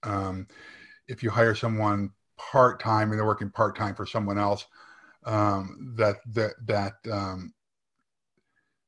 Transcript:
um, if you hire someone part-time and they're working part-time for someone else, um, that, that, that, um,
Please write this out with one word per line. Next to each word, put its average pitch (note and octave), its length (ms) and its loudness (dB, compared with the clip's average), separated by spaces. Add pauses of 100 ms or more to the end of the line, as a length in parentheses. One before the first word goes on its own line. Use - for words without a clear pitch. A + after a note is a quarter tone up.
um, F#2+ 460 -4 (600)
if A#2+ 140 -14
you A#2 80 -2
hire A2+ 240 4
someone G#2 560 0 (280)
part-time A2 760 4
and G#2+ 80 0
they're G#2+ 80 0
working G#2 240 -2
part-time G#2 420 -2
for G#2+ 140 -8
someone G2+ 320 -2
else, G2+ 260 0 (600)
um, G#2 680 0
that, G#2+ 200 4 (180)
that, G#2+ 200 0 (120)
that, G2+ 280 -2 (180)
um, F#2+ 420 -6 (1300)